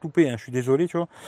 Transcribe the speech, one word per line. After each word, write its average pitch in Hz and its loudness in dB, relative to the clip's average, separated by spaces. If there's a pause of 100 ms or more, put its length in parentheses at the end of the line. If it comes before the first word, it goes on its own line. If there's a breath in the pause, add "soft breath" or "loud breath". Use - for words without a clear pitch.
loupés, 160 2
hein, 120 -4
je - -12
suis 123 -16
désolé, 131 0
tu 175 -6
vois. 170 -2 (200 loud breath)